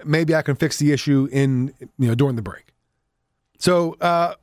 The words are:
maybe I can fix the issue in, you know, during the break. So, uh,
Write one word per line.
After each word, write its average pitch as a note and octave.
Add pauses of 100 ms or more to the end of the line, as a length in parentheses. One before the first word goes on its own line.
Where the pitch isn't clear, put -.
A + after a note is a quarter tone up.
maybe D#3
I D#3
can C#3+
fix C#3+
the D3
issue C#3
in, C3+ (240)
you B2+
know, A#2
during C3
the A2+
break. - (840)
So, E3+
uh, E3+